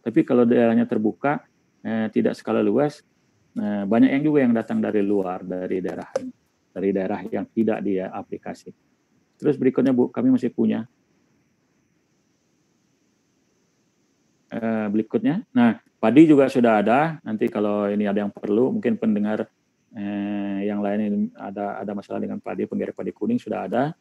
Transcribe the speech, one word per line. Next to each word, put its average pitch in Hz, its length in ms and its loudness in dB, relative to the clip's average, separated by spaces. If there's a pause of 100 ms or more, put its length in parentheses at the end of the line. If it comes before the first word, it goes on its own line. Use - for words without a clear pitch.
Tapi 120 240 0
kalau 123 240 4
daerahnya 117 400 4
terbuka, 117 560 -2 (400)
eh, 110 240 -4
tidak 117 240 0
skala 110 320 -2
luas, 131 400 0 (560)
eh, 104 240 -4
banyak 117 320 4
yang 143 80 -2
juga 151 180 4
yang 120 140 4
datang 113 240 -2
dari 104 240 0
luar, 92 400 -2
dari 92 400 -6
daerah, 87 240 -8 (640)
dari 95 240 -2
daerah 95 320 -4
yang 101 160 -6
tidak 110 400 -2
dia 95 240 -4
aplikasi. - 640 -14 (640)
Terus 135 240 -2
berikutnya, 131 320 2
Bu, 123 160 2
kami 123 240 0
masih 123 160 0
punya. 113 400 -2 (3500)
Eh, 113 400 -4
berikutnya. 113 640 -2
Nah, 240 240 4 (240)
padi 120 240 8
juga 139 240 6
sudah 117 320 4
ada. 147 400 2
Nanti 110 320 -4
kalau 104 320 -2
ini 104 240 0
ada 101 160 -2
yang 101 80 -6
perlu, 110 400 0
mungkin 113 240 -2
pendengar, 107 480 -2 (480)
eh, 101 720 -6
yang 104 160 -4
lain 104 240 -2
ini 104 140 -2 (180)
ada, 101 480 -10
ada 104 80 -8
masalah 101 240 -10
dengan 101 240 -8
padi, 101 240 -6
penggerak 101 320 -6
padi - 160 -8
kuning - 240 -4
sudah 98 320 -6
ada. 131 320 -2